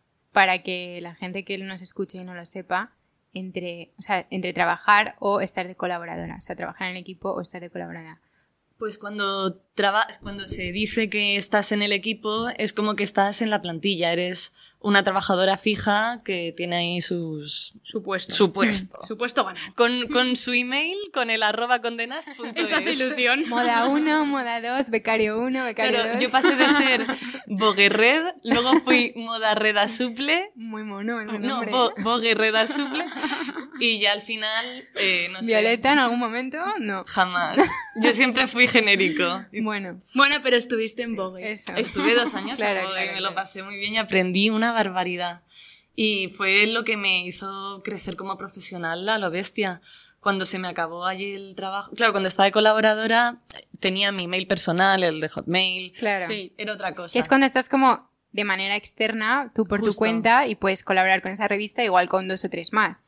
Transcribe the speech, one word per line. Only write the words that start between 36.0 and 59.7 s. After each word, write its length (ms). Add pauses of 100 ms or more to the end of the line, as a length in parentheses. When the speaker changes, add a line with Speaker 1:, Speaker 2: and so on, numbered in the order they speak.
Speaker 1:
momento? 380 (240)
No. 260
Speaker 2:
Jamás. 500 (440)
Yo 100
siempre 360
fui 200
genérico. 840
Y 80
Speaker 1:
Bueno. 400 (120)
Speaker 2:
Bueno, 300
Speaker 3:
pero 140
estuviste 460
en 120
Vogue. 380
Speaker 1:
Eso. 240
Speaker 2:
Estuve 380
dos 180
años 260
Speaker 1:
Claro, 220
Speaker 2:
en 60
Vogue 80
Speaker 1:
claro, 160
Speaker 2:
y 40
me 60
lo 80
Speaker 1:
claro. 60
Speaker 2:
pasé 280
muy 140
bien 160
y 40
aprendí 520
una 240
barbaridad. 720 (520)
Y 400
fue 320
lo 160
que 140
me 280
hizo 580
crecer 320
como 220
profesional 720
a 100
lo 140
bestia. 500 (380)
Cuando 260
se 120
me 120
acabó 360
allí 280
el 220
trabajo, 400
claro, 180
cuando 160
estaba 160
de 80
colaboradora, 880 (380)
tenía 320
mi 160
mail 200
personal, 560
el 160
de 100
Hotmail. 640
Speaker 1:
Claro. 360
Speaker 3:
Sí. 280
Speaker 2:
Era 160
otra 220
cosa. 180
Speaker 1:
Que 60
es 80
cuando 180
estás 240
como 400 (220)
de 140
manera 320
externa, 760
tú 140
por 140